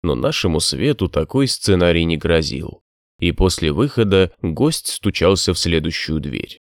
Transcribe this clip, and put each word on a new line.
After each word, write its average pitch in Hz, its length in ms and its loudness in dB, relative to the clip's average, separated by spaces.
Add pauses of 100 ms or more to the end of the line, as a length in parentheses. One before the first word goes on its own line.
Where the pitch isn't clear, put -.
Но 80 120 -2
нашему 85 460 -2
Свету 92 480 -2
такой 127 400 0
сценарий 87 560 2
не 82 120 0
грозил. 80 680 -2 (360)
И 82 140 0
после 87 400 2
выхода 98 600 2 (100)
гость 120 460 -2
стучался 92 680 0
в - 40 -4
следующую 80 640 -2
дверь. - 420 -10